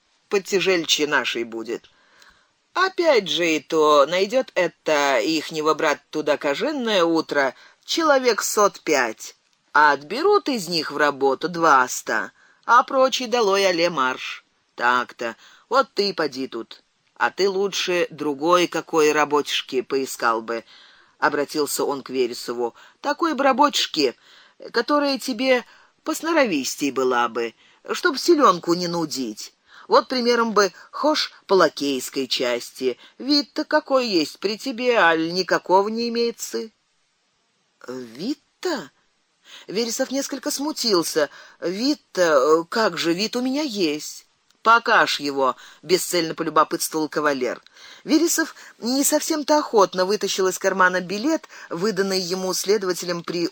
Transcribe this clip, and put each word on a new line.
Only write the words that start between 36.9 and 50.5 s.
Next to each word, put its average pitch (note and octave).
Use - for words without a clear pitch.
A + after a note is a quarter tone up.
«Вид-то?» C#3
Вересов A#3
несколько C4+
смутился. G#3+
«Вид-то, G#3
э, D#3
как G#3
же, D#3
вид G3+
у B3
меня C4
есть». F#3+
«Покаж A3
его», C#3
бесцельно E3
полюбопытствовал D#3
кавалер. C3+
Вересов D#4
не B3+
совсем-то D4+
охотно F#3
вытащил G3
из F#3